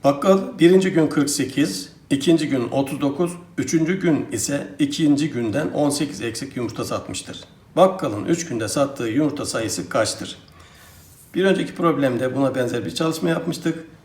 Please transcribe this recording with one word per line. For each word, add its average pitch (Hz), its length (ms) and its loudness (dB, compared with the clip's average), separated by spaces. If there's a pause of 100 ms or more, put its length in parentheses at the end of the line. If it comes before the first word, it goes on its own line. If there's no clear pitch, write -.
Bakkal 190 540 2
birinci 185 340 6
gün 156 140 4
kırk 143 240 0
sekiz, - 600 -2 (180)
ikinci 156 380 2
gün 127 200 0
otuz 139 320 -2
dokuz, 151 320 -2 (260)
üçüncü 160 420 0
gün 151 320 2
ise 139 360 -4 (100)
ikinci 147 520 2
günden 120 380 -2
on 147 220 0
sekiz 139 320 -4
eksik 117 340 -8
yumurta 120 280 -6
satmıştır. - 560 -8 (360)
Bakkalın 165 480 2
üç 165 220 0
günde 110 220 -4
sattığı 135 400 -2
yumurta 139 380 0
sayısı 104 420 -4
kaçtır? - 500 -2 (960)
Bir 180 100 0
önceki 190 300 2
problemde 131 640 0
buna 135 180 0
benzer 120 300 -2
bir 90 100 -8
çalışma 160 340 -2
yapmıştık. 165 560 -2 (200)